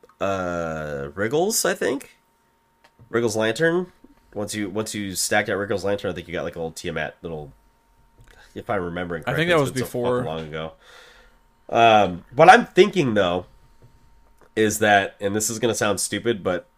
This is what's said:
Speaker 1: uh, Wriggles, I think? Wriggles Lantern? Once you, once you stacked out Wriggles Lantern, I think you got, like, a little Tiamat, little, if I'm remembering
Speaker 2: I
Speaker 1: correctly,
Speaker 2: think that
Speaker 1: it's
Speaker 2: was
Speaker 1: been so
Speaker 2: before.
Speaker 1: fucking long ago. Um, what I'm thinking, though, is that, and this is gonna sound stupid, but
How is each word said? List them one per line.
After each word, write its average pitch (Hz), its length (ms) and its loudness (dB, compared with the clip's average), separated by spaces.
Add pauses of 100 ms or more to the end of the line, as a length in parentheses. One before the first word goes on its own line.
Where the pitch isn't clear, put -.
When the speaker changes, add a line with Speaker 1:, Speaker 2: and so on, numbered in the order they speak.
(200)
Speaker 1:
uh, 82 920 -4
Wriggles, 147 500 -2
I 185 100 0
think? - 440 -6 (920)
Wriggles 117 260 0
Lantern? 165 560 0 (420)
Once 101 200 -6
you, 104 160 -4
once 107 240 -6
you 101 200 -6
stacked 104 340 -2
out 98 80 -2
Wriggles 98 280 -4
Lantern, 101 260 -2
I 82 40 -8
think 82 140 -10
you 80 40 -10
got, 80 120 -4
like, 85 120 -8
a - 20 -10
little 82 140 -6
Tiamat, 80 500 -8
little, 78 300 -12 (1000)
if - 140 -12
I'm 104 140 -2
remembering 85 400 -6
Speaker 2:
I - 100 -18
Speaker 1:
correctly, 160 140 0
Speaker 2:
think - 40 -2
that 170 120 4
Speaker 1:
it's - 0 -
Speaker 2:
was 131 100 -2
Speaker 1:
been 131 80 -4
so 113 60 -4
Speaker 2:
before. 123 380 -2
Speaker 1:
fucking 80 120 -6
long 80 120 -8
ago. 78 240 -8 (960)
Um, 104 560 4 (100)
what 160 160 10
I'm 220 160 8
thinking, 175 480 2
though, 90 320 2 (1080)
is 107 260 2
that, 101 400 4
and 101 140 -2
this 107 140 -2
is 113 100 -6
gonna 110 160 0
sound 104 240 0
stupid, 104 460 -4
but 90 220 -2 (120)